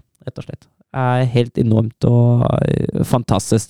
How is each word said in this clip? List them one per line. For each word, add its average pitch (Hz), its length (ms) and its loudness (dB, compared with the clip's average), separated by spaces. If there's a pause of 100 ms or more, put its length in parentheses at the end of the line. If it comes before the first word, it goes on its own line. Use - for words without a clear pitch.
(240)
rett - 140 -14
og 139 80 -12
slett. - 220 -18 (260)
Eh, 127 300 0 (100)
helt 120 240 0
enormt 113 480 0
og, 120 400 4 (160)
eh, - 420 -2
fantastisk, 113 640 -2